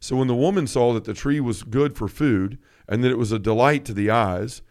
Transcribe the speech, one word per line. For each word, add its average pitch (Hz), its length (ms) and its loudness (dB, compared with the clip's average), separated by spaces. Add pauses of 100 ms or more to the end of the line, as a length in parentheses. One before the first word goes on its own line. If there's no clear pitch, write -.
So - 160 -4
when 131 120 2
the 123 60 2
woman 160 320 2
saw 120 260 2
that 110 120 -2
the 107 100 -8
tree 143 260 -2
was 117 220 -4
good 135 340 0
for 107 120 -4
food, 110 500 0 (280)
and 113 160 -2
that 127 80 4
it 127 80 0
was 113 140 -2
a 113 60 -2
delight 123 480 2
to 113 80 -10
the 104 160 0
eyes, 107 500 0 (100)